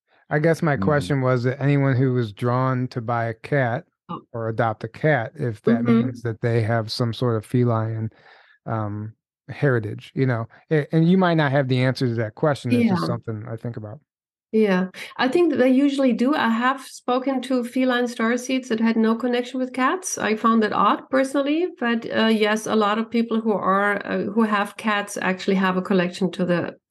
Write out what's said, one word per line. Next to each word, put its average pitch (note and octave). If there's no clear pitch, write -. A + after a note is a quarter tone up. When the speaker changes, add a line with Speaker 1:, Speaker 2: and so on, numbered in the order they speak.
Speaker 1:
I D3+
guess D#3+
my D3+
Speaker 2:
Mm-hmm. F#3+
Speaker 1:
question D3
was B2+
that B2+
anyone C#3
who B2+
was A#2
drawn B2+
to B2
buy A#2
a A2+
cat B2+
Speaker 3:
Oh. E3
Speaker 1:
or A2+
adopt A2+
a A#2
cat, C3+
if A#2+
that A#3
Speaker 3:
Mm-hmm. A#3
Speaker 1:
means A#2
that A2+
they A#2
have A2
some A#2
sort A#2
of G#2+
feline, A2+
um, G#2+
heritage, A#2+
you C3+
know, A#2
a-, D3+
and D#3+
you F#3+
might F3
not D3+
have C#3
the B2+
answer C3
to A#2
that A2+
question. C3
It's A#3+
just F3+
Speaker 3:
Yeah. -
Speaker 1:
something A2+
I A#2
think A#2
about. G#2+
Speaker 3:
Yeah, G3
I B3
think F4
that B3+
they B3+
usually C4+
do. B3
I A3+
have B3
spoken B3+
to B3
feline B3
starseeds A#3+
that A3
had A3+
no A3
connection B3
with B3+
cats. C#4+
I G#3
found A3+
that G#3
odd -
personally, C#4
but, A#3
uh, A3
yes, G#3+
a G#3
lot G#3+
of A3
people A3+
who A3+
are, G3+
uh, F#3+
who G#3+
have G#3
cats G3+
actually F#3
have F#3+
a F#3
collection F3+
to F#3
the, E3+